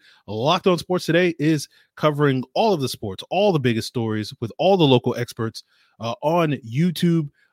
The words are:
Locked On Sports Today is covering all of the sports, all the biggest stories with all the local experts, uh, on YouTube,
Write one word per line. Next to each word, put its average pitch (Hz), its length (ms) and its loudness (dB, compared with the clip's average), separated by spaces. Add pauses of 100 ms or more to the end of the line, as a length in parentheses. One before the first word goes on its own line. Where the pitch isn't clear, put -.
(260)
Locked 135 400 0
On 175 120 4
Sports 180 280 -6
Today 170 320 2
is 151 300 0 (280)
covering 143 460 0 (120)
all 214 180 2
of 165 80 0
the 131 80 -2
sports, 98 420 -10
all 196 220 2
the 156 80 0
biggest 120 280 -2
stories 110 520 -6
with 117 180 -6
all 185 200 4
the 170 80 4
local 123 300 4
experts, 117 460 -8 (380)
uh, 117 220 -6
on 160 300 2 (140)
YouTube, 160 640 0 (240)